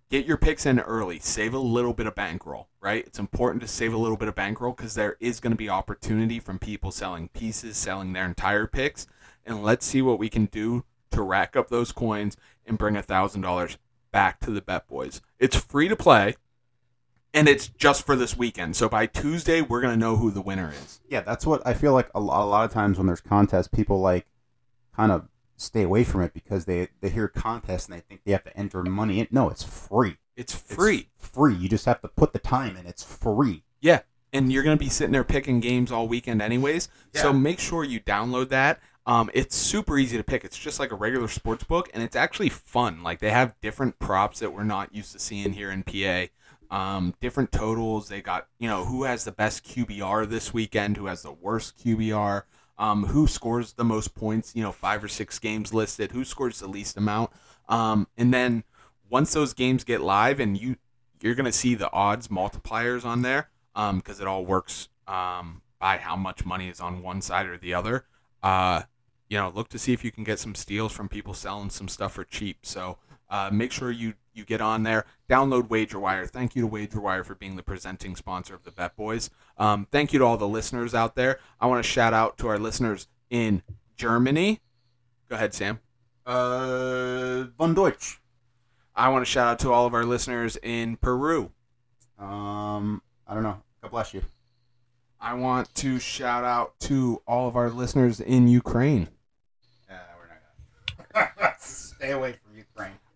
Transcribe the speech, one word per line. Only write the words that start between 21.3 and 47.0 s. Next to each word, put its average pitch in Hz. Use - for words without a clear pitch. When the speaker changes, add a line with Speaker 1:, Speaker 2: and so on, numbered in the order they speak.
Speaker 2:
what 151
I 123
feel 139
like 127
a 101
lo-, 98
a -
lot 104
of 107
times 101
when 95
there's 87
contests, 101
people, 101
like, 92
kind 107
of 85
stay -
away 98
from 101
it 82
because 92
they, 90
they 98
hear 104
contest 110
and 90
they 90
think -
they 101
have 98
to -
enter 92
money 98
in. 113
No, 120
it's -
free. -
Speaker 1:
It's -
Speaker 2:
It's -
Speaker 1:
free. 180
Speaker 2:
free. 131
You 90
just 104
have 120
to 107
put -
the -
time 127
in. 87
It's -
free. 110
Speaker 1:
Yeah, 156
and 135
you're 135
gonna 151
be 147
sitting -
there 131
picking 135
games 123
all 113
weekend 117
anyways. 131
So 151
Speaker 2:
Yeah. 139
Speaker 1:
make 151
sure 165
you 127
download 123
that. 135
Um, 117
it's -
super 196
easy 123
to 107
pick. 123
It's -
just -
like 135
a 110
regular 113
sports -
book, 170
and 113
it's 117
actually 156
fun. 95
Like, 85
they 107
have 120
different 117
props 101
that 101
we're 101
not 101
used 104
to -
seeing 101
here 98
in 95
P 98
A. 90
Um, 95